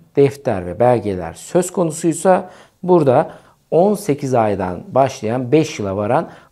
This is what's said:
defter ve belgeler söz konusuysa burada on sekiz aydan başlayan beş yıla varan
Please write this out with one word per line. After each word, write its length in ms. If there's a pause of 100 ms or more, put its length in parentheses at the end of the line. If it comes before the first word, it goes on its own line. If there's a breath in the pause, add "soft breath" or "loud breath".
(160)
defter 500
ve 140
belgeler 540
söz 380
konusuysa 760 (340 loud breath)
burada 480 (400 loud breath)
on 220
sekiz 400
aydan 540
başlayan 640
beş 280
yıla 180
varan 320 (220 loud breath)